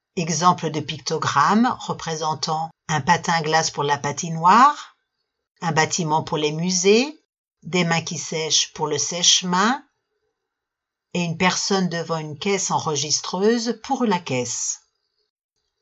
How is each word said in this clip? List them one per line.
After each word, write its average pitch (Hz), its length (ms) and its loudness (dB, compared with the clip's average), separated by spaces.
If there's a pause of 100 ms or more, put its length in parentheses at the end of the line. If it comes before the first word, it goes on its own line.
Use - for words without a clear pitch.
(160)
Exemple 170 540 0
de 151 100 -4
pictogramme 160 1000 2
représentant 160 880 -4 (180)
un 151 120 0
patin 170 340 2
à 165 80 0
glace 160 280 2
pour 151 120 -6
la 143 160 0
patinoire, 170 960 4 (640)
un 170 120 -2
bâtiment 156 500 0
pour 156 160 -4
les 151 140 0
musées, 185 680 2 (440)
des 170 200 0
mains 165 160 0
qui 165 160 -8
sèchent 160 560 -2
pour 156 140 -6
le 147 100 -2
sèche-main 180 880 0 (1300)
et 175 100 -2
une 165 140 -4
personne 185 540 0
devant 165 260 -4
une 151 220 -8
caisse 196 320 -2
enregistreuse 180 1120 0
pour 247 220 -2
la 196 160 0
caisse. - 580 -4 (1040)